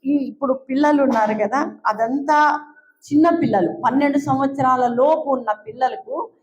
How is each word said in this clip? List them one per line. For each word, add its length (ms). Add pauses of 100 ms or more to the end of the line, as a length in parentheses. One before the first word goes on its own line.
ఈ 80
ఇప్పుడు 400
పిల్లలు 500
ఉన్నారు 320
కదా, 420 (100)
అదంతా 800 (460)
చిన్న 180
పిల్లలు, 420 (120)
పన్నెండు 340
సంవత్సరాల 680
లోపు 440
ఉన్న 220
పిల్లలకు 760 (120)